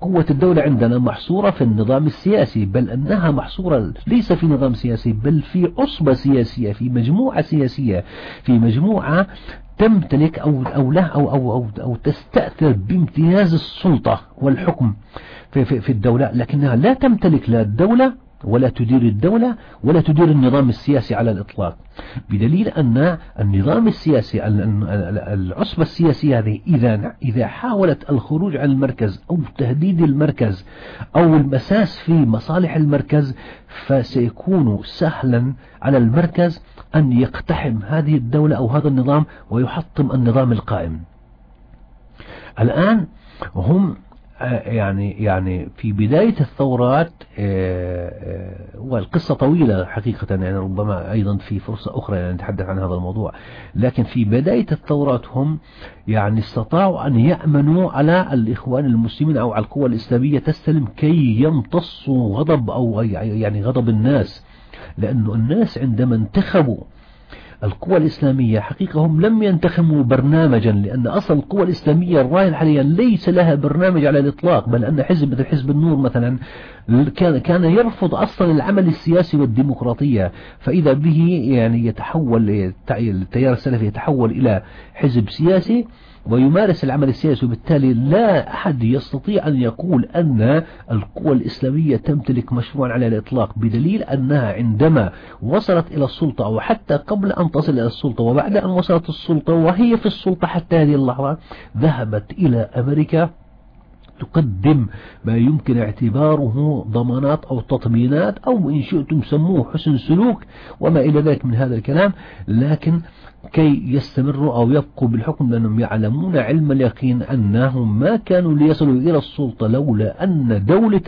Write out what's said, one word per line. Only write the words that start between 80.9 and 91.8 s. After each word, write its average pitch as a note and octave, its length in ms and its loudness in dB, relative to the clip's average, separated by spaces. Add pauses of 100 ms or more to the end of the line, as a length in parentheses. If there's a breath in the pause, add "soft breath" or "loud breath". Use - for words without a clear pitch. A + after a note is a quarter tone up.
به D#3 580 2
يعني A#2 340 2
يتحول A2 880 -2 (180)
التيار A#2 600 -2
السلفي A#2 320 -2
يتحول A#2 460 -2
إلى A2+ 320 0 (300 loud breath)
حزب A#2+ 360 0
سياسي F#3+ 560 0 (440 loud breath)
ويمارس D#3+ 540 2
العمل C3+ 260 0
السياسي، C3 360 -2
وبالتالي C3 480 0
لا D#3+ 600 2
أحد C#3 300 -4
يستطيع F3+ 640 -2
أن D3+ 80 0
يقول B2+ 500 0
أن D3 580 2 (280 loud breath)
القوى A2 420 -2
الإسلامية C3+ 640 -2